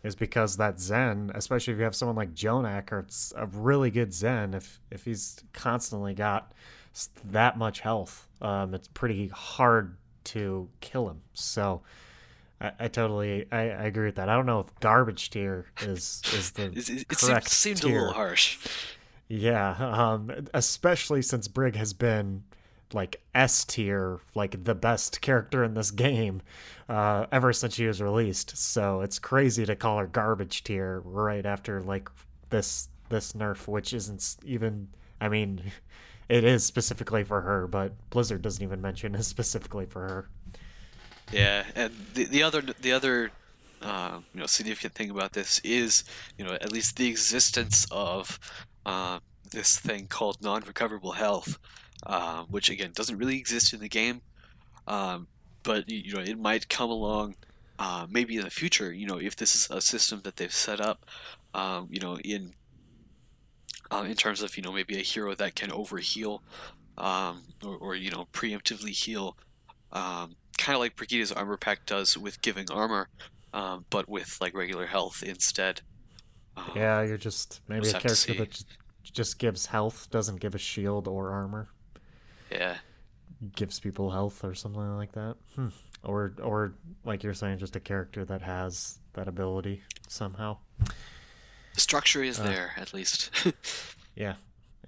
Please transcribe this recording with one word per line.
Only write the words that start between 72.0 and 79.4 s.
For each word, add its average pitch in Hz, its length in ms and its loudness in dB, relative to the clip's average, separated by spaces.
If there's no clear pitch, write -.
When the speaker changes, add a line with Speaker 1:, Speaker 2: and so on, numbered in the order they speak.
Speaker 2:
with 98 240 -10
giving 98 300 -2
armor, 107 380 0
um, 92 360 -6
but 101 180 0
with, 98 320 -6
like, 90 160 -2
regular 90 300 -4
health 92 380 -2
instead. 95 580 0
Um, 92 180 -10
Speaker 1:
Yeah, 107 280 4
you're 107 140 -2
just, - 500 -6
maybe 107 140 -4
Speaker 2:
we'll 107 100 4
Speaker 1:
a - 20 4
Speaker 2:
have 92 80 -2
to - 60 0
Speaker 1:
character 113 260 4
Speaker 2:
see. 92 40 -4
Speaker 1:
that 107 140 -2
j-, - 140 -12
just - 360 -6
gives 110 280 0